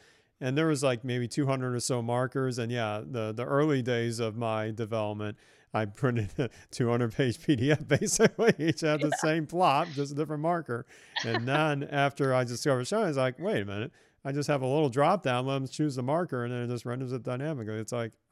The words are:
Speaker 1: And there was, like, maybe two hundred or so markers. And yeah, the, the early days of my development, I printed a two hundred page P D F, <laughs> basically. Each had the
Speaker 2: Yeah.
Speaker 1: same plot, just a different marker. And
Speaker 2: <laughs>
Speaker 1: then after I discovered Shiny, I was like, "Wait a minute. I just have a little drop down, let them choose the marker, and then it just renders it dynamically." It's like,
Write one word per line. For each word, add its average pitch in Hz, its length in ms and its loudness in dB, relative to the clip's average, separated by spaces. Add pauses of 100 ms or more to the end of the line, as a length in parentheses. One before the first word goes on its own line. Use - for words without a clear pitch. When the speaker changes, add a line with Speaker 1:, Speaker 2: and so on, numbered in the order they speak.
(400)
Speaker 1:
And 131 160 -2
there 160 120 2
was, 143 140 0
like, 127 220 0
maybe 123 240 -2
two 143 180 -2
hundred 127 280 -2
or 120 60 -2
so 123 200 -2
markers. 123 580 -2
And 117 140 -2
yeah, 110 320 -2
the, 113 280 -4
the 117 120 -4
early 143 380 2
days 117 380 0
of 110 160 -2
my 110 340 -2
development, 107 680 -4 (380)
I 110 100 2
printed 110 540 0
a 127 100 0 (220)
two 120 180 0
hundred 120 240 2
page 127 320 0
P 151 120 4
D 131 160 4
F, 139 160 0
<laughs> - 0 -
basically. 214 720 4
Each 156 220 0
had 151 220 2
the 156 60 2
Speaker 2:
Yeah. 147 80 -2
Speaker 1:
same 156 300 2
plot, 165 460 4
just 143 200 -4
a - 20 -8
different 151 260 -2
marker. 151 460 -2 (380)
And 117 240 -2
Speaker 2:
<laughs> - 0 -
Speaker 1:
then 147 340 2
after 139 500 2
I 127 120 4
discovered 123 420 0
Shiny, 220 180 0
I 180 40 0
was 147 100 -2
like, 127 200 0
"Wait 175 220 0
a 101 60 -2
minute. 104 260 -6 (320)
I 139 80 -4
just 143 160 -2
have 143 140 2
a 131 40 -2
little 147 220 2
drop 147 340 2
down, 127 240 0
let 135 80 -2
them 135 140 -4
choose 147 280 -2
the 127 60 -4
marker, 139 420 -2
and 120 80 -4
then 120 100 -4
it 120 60 -4
just 120 160 -4
renders 127 280 -6
it 120 120 -6
dynamically." 127 500 -4
It's 110 180 -6
like, 117 200 -4 (200)